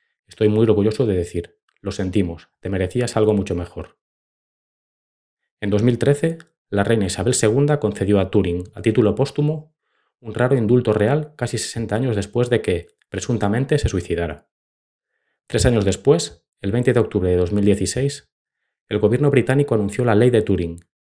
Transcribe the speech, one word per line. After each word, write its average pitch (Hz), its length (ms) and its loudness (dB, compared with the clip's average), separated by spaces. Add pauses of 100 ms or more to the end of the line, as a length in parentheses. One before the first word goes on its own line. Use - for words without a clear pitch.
(280)
estoy 107 220 0
muy 110 140 2
orgulloso 107 420 2
de 101 100 0
decir, 87 440 -6 (220)
lo 98 100 -8
sentimos, 92 580 -4 (120)
te 101 80 -8
merecías 98 460 -2
algo 107 180 2
mucho 98 220 -2
mejor". - 440 -10 (1600)
En 104 100 -4
dos 104 140 2
mil 120 160 2
trece, 165 400 0 (300)
la 101 140 0
reina 104 220 0
Isabel 98 300 -2
segunda 143 440 2
concedió 101 400 0
a 92 120 -2
Turing, 90 320 0 (100)
a 101 80 -16
título 107 320 2
póstumo, 147 640 -4 (440)
un 113 160 -12
raro 127 200 2
indulto 117 380 2
real 127 420 0
casi 120 220 -6
sesenta 107 380 -6
años 120 200 -2
después 120 360 -2
de 113 100 2
que, 85 280 -2 (200)
presuntamente, 110 680 -2
se - 100 0
suicidara. 82 600 -4 (1000)
Tres 107 180 0
años 117 180 2
después, - 600 0 (160)
el 98 100 -4
veinte 120 220 0
de 120 60 4
octubre 92 300 0
de 90 80 2
dos 90 140 0
mil 104 140 0
dieciséis, 104 640 -2 (560)
el 101 120 -2
gobierno 123 320 2
británico 131 440 2
anunció 104 300 -2
la 110 100 2
ley 123 140 4
de 117 120 2
Turing, 87 380 -2 (240)